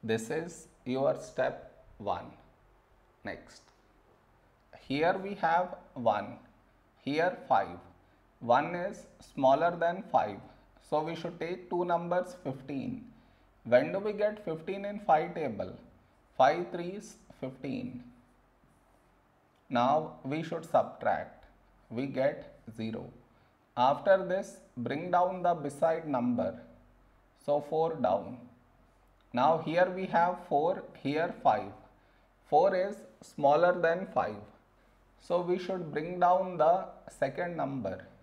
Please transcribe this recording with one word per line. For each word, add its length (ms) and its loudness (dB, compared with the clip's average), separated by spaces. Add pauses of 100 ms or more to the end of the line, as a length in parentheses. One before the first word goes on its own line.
This 260 -2
is 380 -8 (160)
your 340 0
step 640 -6 (120)
one. 340 -6 (920)
Next, 380 -14 (1200)
here 340 0
we 140 -8
have 400 0 (200)
one, 440 -2 (640)
here 340 0 (120)
five. 320 2 (580)
One 380 2
is 320 -8 (260)
smaller 420 4
than 360 -2
five, 260 0 (500)
so 140 0
we 140 -6
should 240 -10
take 280 -8
two 160 0
numbers 600 0
fifteen. 600 -8 (600)
When 280 4
do 60 -2
we 140 -4
get 320 -2
fifteen 400 -6
in 160 -8
five 340 2
table? 380 -6 (640)
Five 340 4
threes 460 -8 (240)
fifteen. 640 -8 (1600)
Now 440 2 (120)
we 200 -4
should 200 -8
subtract. 800 0 (460)
We 160 -4
get 500 -2 (200)
zero. 340 -6 (680)
After 480 4
this, 340 -4 (180)
bring 340 -6
down 320 2
the 120 4
beside 520 -2
number. 540 0 (840)
So 240 2
four 280 0
down. 420 0 (920)
Now 260 4
here 320 2
we 160 -6
have 320 2 (100)
four, 360 0 (180)
here 400 -2
five. 300 2 (760)
Four 280 6
is 200 -2 (240)
smaller 580 4
than 360 2
five. 260 0 (800)
So 220 0
we 160 0
should 340 -6
bring 280 -4
down 360 4
the 300 4 (240)
second 460 -4
number. 500 -6 (160)